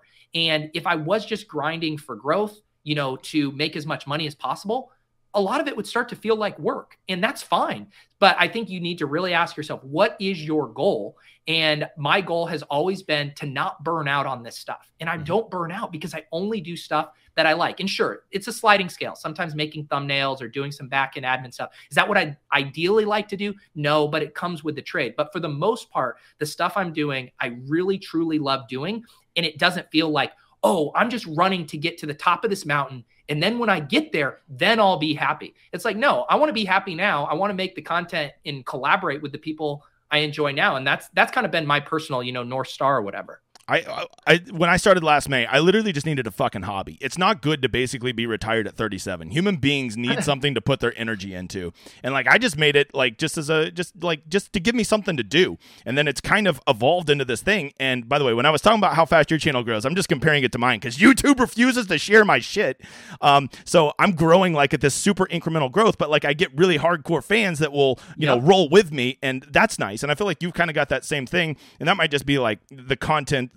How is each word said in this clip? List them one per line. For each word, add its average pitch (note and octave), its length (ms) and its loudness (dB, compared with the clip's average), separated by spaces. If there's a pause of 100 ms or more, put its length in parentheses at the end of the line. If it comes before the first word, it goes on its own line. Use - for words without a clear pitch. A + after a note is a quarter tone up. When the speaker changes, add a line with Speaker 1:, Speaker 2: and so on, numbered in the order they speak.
(340)
Speaker 1:
And D#3 400 0
if F3+ 140 -6
I F3 80 2
was F3+ 320 -2
just G#3 200 -8
grinding D#3 520 -4
for B2 160 -12
growth, F3 440 -2 (240)
you D3 120 -4
know, C3+ 220 -4
to C#3+ 340 -2
make D#3 240 -6
as D3+ 100 -8
much D3 220 -8
money D#3 180 -4
as C3+ 80 -8
possible, G#3 580 -6 (420)
a G#3 80 2
lot A3 200 0
of C#4+ 60 -2
it B3+ 100 -6
would G3+ 80 -6
start A#3+ 240 -4
to G3 60 -10
feel A3 200 0
like G#3 220 -4
work, G3 400 -6 (100)
and F#3 160 -2
that's C4+ 200 -4
fine. G3 440 -2 (320)
But F#3+ 200 6
I F3 80 4
think A3+ 220 -6
you F#3 100 -8
need E3+ 180 -4
to D3+ 80 -4
really E3+ 280 -2
ask E3+ 220 0
yourself, C#3+ 280 -10
"What D#3 360 0
is F#3+ 240 -4
your D3+ 240 -2
goal?" A#2+ 500 -2 (300)
And D#3 400 0 (100)
my D3+ 240 0
goal E3+ 260 -4
has D#3+ 160 -8
always F3+ 400 -2
been C#3+ 320 -4
to - 100 -10
not D3 380 -6
burn D#3 240 -2
out C#3 180 0
on B2+ 180 -8
this A#2 140 -16
stuff. - 420 -14
And E3 100 -8
I E3+ 60 -4
Speaker 2:
Mm-hmm. D#3 100 -10
Speaker 1:
don't G#3 260 -2
burn E3+ 200 -8
out G3+ 200 -10
because E3 220 -12
I D#3+ 180 -12
only G3 300 -4
do E3+ 160 -10
stuff D#3 320 -4 (260)
that D#3+ 100 2
I D#3 80 4
like. D#3 260 -2
And F#3+ 100 -4
sure, A#2 420 -4
it's G3 160 -6
a A3+ 60 -8
sliding G3+ 360 4
scale. A#2+ 260 -10
Sometimes D#3 400 -8
making D3+ 320 -6
thumbnails C#3 540 -2
or A#2+ 60 -10
doing C#3 240 -6
some C#3+ 160 -14
back-end C3+ 380 -4
admin C3 280 -4
stuff. - 180 -10 (180)
Is C#3 60 -6
that F3+ 120 4
what G3+ 100 2
I D#3 200 -2 (160)
ideally E3 520 0
like G#3 240 -2
to G3 80 -8
do? G3+ 160 -4 (220)
No, D3 320 2
but D#3 160 -2
it D3 100 -10
comes F3 300 -8
with D3+ 120 -6
the C3+ 60 -12
trade. C3+ 360 -4
But - 160 -2
for F#3 60 -6
the E3 100 -6
most F3 420 -4
part, C3 260 -4 (220)
the D3+ 60 -4
stuff E3+ 300 -4
I'm F3+ 180 -4
doing, C#3 360 -4 (100)
I B2 180 -6 (100)
really, F3+ 300 0
truly D#3+ 420 -4
love C3+ 280 -4
doing. F3+ 360 -6 (320)
And E3+ 100 0
it D#3 120 -6
doesn't F3 340 -2
feel D#3+ 180 2
like, C#3 220 0 (320)
"Oh, D#3+ 300 2
I'm G3+ 160 2
just A#3+ 160 -6
running F3 420 0
to D#3 100 -10
get E3 220 -4
to D#3+ 60 -10
the D3 80 -8
top F3 300 0
of F#3 60 0
this F#3+ 160 -4
mountain. C3+ 400 -2 (220)
And D3 140 -2
then A3 180 0
when A3+ 100 0
I F#3 100 2
get A#3 320 -2
there, C#3+ 380 -4
then F3 300 2
I'll F#3+ 180 4
be D3+ 180 -2
happy." D3 400 -4 (160)
It's F3+ 140 -8
like, G3+ 120 -2
no, G#3+ 320 2
I F3+ 60 4
wanna D4 180 2
be A3 120 -2
happy F#3+ 280 0
now. D#3+ 320 0
I D3+ 80 -4
wanna G3 220 -2
make F#3 200 -6
the D3+ 60 -12
content E3+ 520 -4 (120)
and C#3 200 -10
collaborate D3+ 560 -2
with C#3+ 100 -8
the D3+ 80 -12
people D3+ 440 -8 (280)
I D3+ 80 4
enjoy D3 320 -2
now. D#3+ 240 0
And C3 120 -4
that's, D#3 220 -2
that's G#3 220 2
kind B3 140 0
of E3 60 -4
been D#3+ 160 -2
my D3 120 4
personal, D3 440 -4
you B2 80 -6
know, B2+ 100 -6
North B2 280 -6
Star C#3 280 0
or A2 60 -2
whatever. G2 400 -12 (240)
Speaker 2:
I, D#3+ 140 0
I, - 240 -8 (200)
I, D#3+ 120 6 (120)
when E3+ 180 0
I F3+ 100 4
started F#3 260 4
last D3 260 2
May, B2+ 160 0
I C3 140 2
literally G3 320 4
just C#3+ 160 -4
needed C#3 180 -2
a G#2 60 -8
fucking A#2+ 320 -4
hobby. G2 380 -8
It's C3+ 180 -8
not F#3+ 240 2
good D3 180 0
to B2+ 80 0
basically A#2+ 420 -2
be A#2 140 -2
retired A2 400 -2
at F#2+ 100 -12
thirty-seven. F#2 540 -6
Human F3 280 0
beings C3 380 0
need B2+ 280 -2
Speaker 1:
<laughs> D3 60 -2
Speaker 2:
something C#3 260 -2
to A2 60 -4
put C3+ 180 0
their A#2+ 180 0
energy G#2 380 -6
into. F2+ 360 -8 (300)
And, B2+ 100 -4
like, C3+ 160 0
I D#3+ 120 6
just G#3+ 180 0
made D3+ 180 4
it, C#3+ 200 4
like, B2+ 240 0
just D#3 180 -2
as D3+ 140 -4
a, D#3+ 180 2
just, F3 320 -10
like, D#3+ 260 -4
just F#3 260 -2
to G3+ 60 0
give G3 140 2
me A#3+ 100 2
something G3+ 340 0
to A#2+ 60 -2
do. G#2+ 360 2 (260)
And B2 100 -2
then D3 120 4
it's C#3 120 -2
kind G3+ 280 2
of D#3 200 0
evolved D3 440 2
into C#3+ 140 2
this A#2+ 180 -4
thing. F#3 360 0
And B2+ 300 -2
by C#3+ 80 2
the C#3+ 80 2
way, A#2 80 4
when A#2+ 140 4
I - 20 8
was D#3 140 2
talking A3 160 6
about F3 160 2
how D#3+ 100 6
fast D#3 240 6
your D#3+ 80 2
channel C#3 260 0
grows, A2 220 -2
I'm C#3+ 80 0
just F#3 160 -2
comparing C#3+ 340 2
it A#2+ 100 2
to B2 40 -4
mine A#2+ 220 2
'cause A#2+ 180 -8
YouTube B3+ 420 6
refuses B3 460 2
to F3 140 0
share G#3 260 6
my D3+ 140 4
shit. D3+ 420 -2 (400)
Um, C#3+ 300 4 (140)
so D#3 340 4
I'm F3+ 140 4
growing, E3+ 400 6
like, C#3+ 200 4
at C#3+ 80 0
this C#3+ 140 2
super F#3+ 320 2
incremental D#3+ 440 -2
growth, G3+ 280 4
but, D#3+ 100 0
like, D3+ 160 2
I D3 80 2
get D#3 240 0
really F3 220 6
hardcore D#3+ 440 0
fans G3 360 0
that D3 120 0
will, C#3 280 2 (180)
you D3+ 100 0
Speaker 1:
Yep. C3+ 80 6
Speaker 2:
know, A#2+ 120 2
roll F#3+ 200 8
with E3+ 240 6
me. C3 300 -2
And C3 300 -2
that's F#3 260 4
nice. A2 240 -4
And C#3+ 100 -2
I D3 40 2
feel G#3 100 -4
like F3+ 160 -4
you've E3+ 140 -6
kinda E3+ 180 0
got D3 160 0
that C#3 160 -2
same C#3 220 -4
thing. E3 280 -2 (240)
And C#3+ 80 -2
that F#3 100 4
might D#3+ 120 2
just C#3 160 -2
be, C#3 140 2
like, A2 220 0 (100)
the C3 240 -6
content, C#3 600 -2